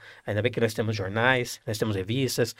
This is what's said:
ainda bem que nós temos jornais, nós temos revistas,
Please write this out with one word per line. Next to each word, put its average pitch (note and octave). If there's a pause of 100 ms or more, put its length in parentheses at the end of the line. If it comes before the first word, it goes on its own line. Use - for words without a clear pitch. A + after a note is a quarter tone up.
(260)
ainda G#2
bem B2
que -
nós A2
temos A2+
jornais, A2+
nós A2
temos A2
revistas, A#2